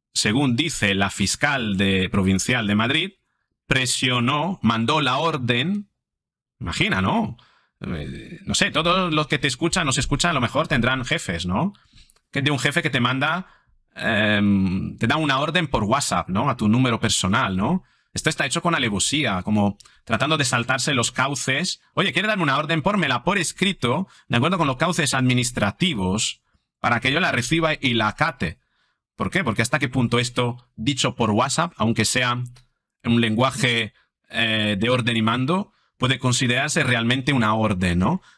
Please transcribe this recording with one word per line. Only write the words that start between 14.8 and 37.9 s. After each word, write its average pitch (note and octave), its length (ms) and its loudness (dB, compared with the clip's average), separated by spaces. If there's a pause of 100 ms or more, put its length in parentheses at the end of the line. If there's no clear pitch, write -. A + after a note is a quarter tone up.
te A2+ 100 0
da C#3 100 2
una C#3 220 0
orden E3 280 0
por A2 160 -2
WhatsApp, G2 460 0
¿no? C#3+ 200 0
A B2+ 80 -2
tu G#2+ 100 0
número A#2+ 320 4
personal, A2 560 0
¿no? B2+ 280 0 (280)
Esto - 180 -4
está - 160 -2
hecho C#3+ 160 -4
con E3+ 120 0
alevosía, A2 720 0
como G#2 340 2 (260)
tratando C#3 340 0
de C#3+ 80 0
saltarse C3 500 0
los A#2+ 160 0
cauces. C3+ 680 -2 (140)
"Oye, F#3 180 0
¿quiere F#3 160 0
darme G3+ 160 0
una C#3 140 2
orden? D3+ 240 -2
Pónmela E3 420 0
por G3 140 2
escrito, F#3+ 720 -2 (200)
de B2+ 100 0
acuerdo E3+ 200 2
con D#3+ 100 2
los - 100 -2
cauces E3 360 0
administrativos, A#2 1300 0 (380)
para A#2+ 200 0
que B2+ 120 -2
yo C#3+ 80 0
la E3+ 120 0
reciba B2 480 0
y B2+ 140 0
la A2 140 0
acate". G#2+ 520 -4 (600)
¿Por - 120 -4
qué? G3+ 120 0
Porque - 180 -2
hasta C#3+ 180 0
qué C3+ 100 -2
punto A#2+ 280 0
esto, B2 600 -2
dicho B2+ 360 -2
por A2 180 0
WhatsApp, C3+ 440 0
aunque A2+ 300 0
sea B2 360 0 (640)
en A#2+ 80 0
un A#2+ 80 4
lenguaje, A#2 760 0 (360)
eh, G#2+ 500 0
de A2+ 100 0
orden A#2+ 280 0
y A2+ 40 2
mando, C3 520 0 (240)
puede B2+ 220 0
considerarse C3+ 640 0
realmente B2+ 480 0
una A2 200 2
orden, F#2+ 460 2